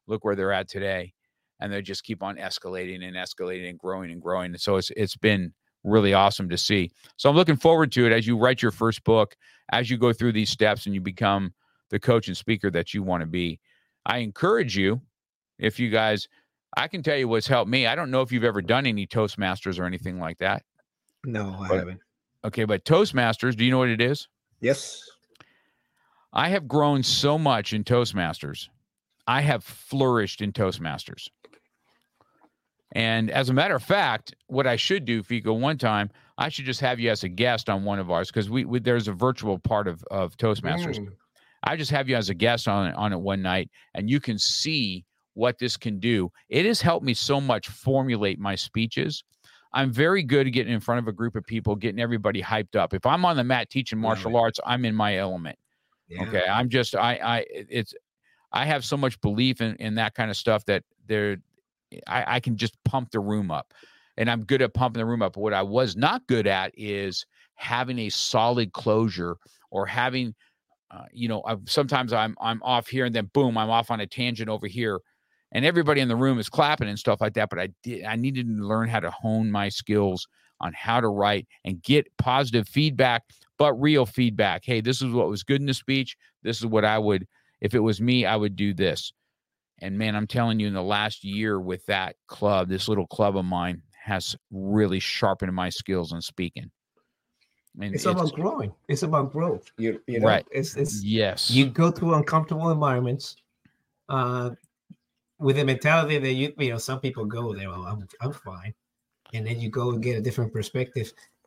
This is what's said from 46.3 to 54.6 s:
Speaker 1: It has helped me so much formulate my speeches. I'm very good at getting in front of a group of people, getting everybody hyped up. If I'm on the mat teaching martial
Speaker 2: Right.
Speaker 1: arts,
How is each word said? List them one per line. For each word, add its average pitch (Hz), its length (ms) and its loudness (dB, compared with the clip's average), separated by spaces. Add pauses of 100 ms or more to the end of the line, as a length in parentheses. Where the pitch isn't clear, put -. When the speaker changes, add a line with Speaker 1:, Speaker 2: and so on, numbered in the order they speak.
Speaker 1:
It 170 180 2
has 226 140 0
helped 170 240 2
me 123 100 2
so 143 260 0
much 123 280 0
formulate 123 720 0
my 101 160 -4
speeches. 117 720 -4 (480)
I'm 135 200 2
very 165 300 4
good 139 240 4
at 127 60 -2
getting 120 200 0
in 110 60 0
front 120 220 0
of 110 80 -4
a 107 40 -4
group 110 220 -4
of 107 100 -6
people, 107 300 -4
getting 104 260 -4
everybody 107 400 0
hyped 110 360 -4
up. 98 180 0
If 95 120 -2
I'm 165 180 4
on 170 120 2
the 127 60 0
mat 123 280 0
teaching 113 280 -4
martial 110 360 0
Speaker 2:
Right. 120 60 6
Speaker 1:
arts, 113 240 2